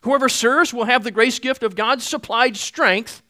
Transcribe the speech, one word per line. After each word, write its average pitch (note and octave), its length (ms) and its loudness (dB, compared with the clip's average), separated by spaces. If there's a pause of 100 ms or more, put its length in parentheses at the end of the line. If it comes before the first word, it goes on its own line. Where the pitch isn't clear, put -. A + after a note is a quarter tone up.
Whoever C4 260 2
serves C#4 440 2
will A#3+ 120 -2
have A#3+ 200 2
the A#3 60 -4
grace A3+ 280 0
gift C4 240 -4
of G3+ 140 -4
God's A3+ 300 -2
supplied A#3+ 500 -2
strength A3 720 -2